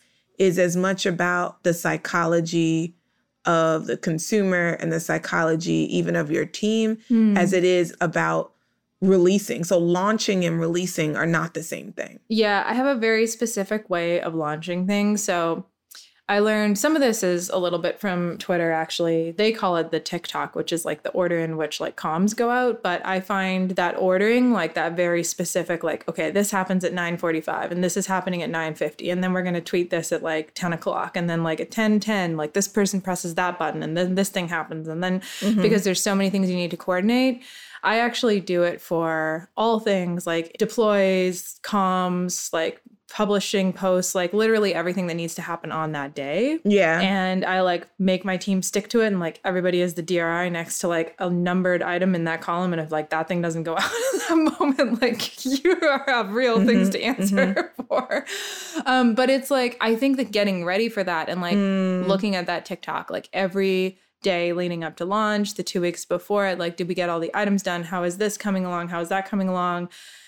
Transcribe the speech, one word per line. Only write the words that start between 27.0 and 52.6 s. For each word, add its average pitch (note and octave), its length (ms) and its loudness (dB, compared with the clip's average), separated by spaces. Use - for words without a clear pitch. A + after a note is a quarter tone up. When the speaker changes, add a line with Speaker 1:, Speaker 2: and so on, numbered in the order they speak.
Speaker 2:
forty-five, - 520 -2
and F3+ 140 -2
this F3+ 100 -2
is F#3+ 120 -2
happening F#3 360 -2
at D#3+ 60 -6
nine D#3+ 260 -4
fifty, - 360 -6
and F3+ 120 -2
then F#3 120 0
we're F#3 80 0
gonna F3+ 180 -2
tweet F3 300 -2
this E3 220 -4
at, D#3+ 100 -2
like, D#3 320 -4
ten F3 180 -4
o'clock, - 420 -4
and E3+ 140 -2
then, E3 140 0
like, D#3+ 180 -2
at F#3+ 100 -8
ten G#3+ 300 2
ten, F#3 380 -2
like, D3+ 160 -4
this G3 140 0
person G3 340 0
presses F3+ 320 -6
that F3 240 -2
button, D#3 240 -4
and D#3 120 -4
then F3+ 200 0
this G3 160 0
thing F3 180 -2
happens," D#3+ 400 -6
and E3 160 -4
then F#3 160 0
Speaker 1:
Mm-hmm. G#3 200 2
Speaker 2:
because G3+ 240 4
there's F#3 160 2
so G3+ 140 2
many G3 160 2
things F#3+ 180 2
you F3+ 80 0
need F3 140 -2
to F3 80 -6
coordinate, A#3+ 640 2
I G#3+ 160 2
actually A#3 420 2
do F3 220 0
it F3 180 0
for D#3+ 800 -2
all A3 200 2
things, F3+ 480 -2
like, E3 320 -2
deploys, F#3+ 1040 2
comms, F3+ 880 0
like, D#3+ 300 -2
publishing G3 580 0
posts, F#3 400 0
like, F3 200 0
literally G#3+ 420 2
everything F3 320 -2
that E3 80 -2
needs E3+ 220 -6
to - 40 -8
happen E3 300 -8
on D#3 220 -4
that C#3+ 240 -8
day. F#3+ 480 -2
Speaker 1:
Yeah. F3 360 4
Speaker 2:
And F#3 440 2
I, F#3 160 0
like, F3+ 260 0
make F#3 280 2
my F#3+ 120 0
team F#3 240 -2
stick G3 280 -4
to A#3 140 2
it. A3 40 4
And, G3 140 0
like, D#3+ 240 -4
everybody F3+ 360 2
is F3 140 0
the E3+ 80 -4
D F3 160 0
R E3+ 140 2
I F3 160 0
next E3+ 320 -6
to, F#3+ 80 -2
like, E3 320 -2
a F3+ 100 -2
numbered F3+ 500 2
item F3+ 360 0
in E3 80 -2
that E3 160 -2
column. F3 320 -2